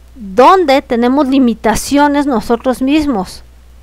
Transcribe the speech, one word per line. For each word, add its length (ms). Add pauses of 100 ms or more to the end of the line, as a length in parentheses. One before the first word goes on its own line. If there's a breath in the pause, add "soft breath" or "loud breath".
(140)
dónde 640
tenemos 460
limitaciones 1000
nosotros 540
mismos". 640 (400)